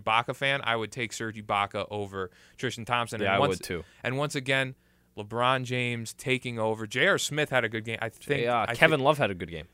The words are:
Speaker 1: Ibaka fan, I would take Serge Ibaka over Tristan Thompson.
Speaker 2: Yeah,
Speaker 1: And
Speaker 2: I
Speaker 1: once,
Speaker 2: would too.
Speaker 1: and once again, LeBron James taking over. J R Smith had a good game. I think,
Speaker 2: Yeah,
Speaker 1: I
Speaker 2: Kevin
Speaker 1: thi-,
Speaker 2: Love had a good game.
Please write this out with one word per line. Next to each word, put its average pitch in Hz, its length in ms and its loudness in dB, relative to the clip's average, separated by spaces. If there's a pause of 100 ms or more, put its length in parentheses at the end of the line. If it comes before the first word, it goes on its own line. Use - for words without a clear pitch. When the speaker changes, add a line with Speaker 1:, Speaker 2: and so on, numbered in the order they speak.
Speaker 1:
Ibaka 117 360 2
fan, 139 260 0
I 117 140 2
would 110 160 -4
take 117 200 -4
Serge 110 320 -8
Ibaka 101 460 0
over 98 400 -6 (260)
Tristan 120 280 -6
Thompson. 120 360 0
Speaker 2:
Yeah, 104 60 0
Speaker 1:
And 95 80 4
Speaker 2:
I 98 60 4
Speaker 1:
once, 139 80 4 (100)
Speaker 2:
would - 60 -10
too. 85 200 -6 (200)
Speaker 1:
and 123 120 -2
once 147 200 -2
again, 135 400 0 (400)
LeBron 120 480 0
James 120 500 -4
taking 123 460 -2
over. 110 260 0
J 127 220 2
R 175 100 4
Smith 147 320 -2
had 127 140 4
a 113 40 0
good 110 160 -4
game. 113 160 -6
I 113 100 -4
think, 135 320 -2
Speaker 2:
Yeah, 117 260 2
Speaker 1:
I 117 80 -2
Speaker 2:
Kevin 156 240 6
Speaker 1:
thi-, 131 60 0
Speaker 2:
Love 147 120 6
had 110 140 2
a - 20 -2
good 87 160 -8
game. 80 240 -10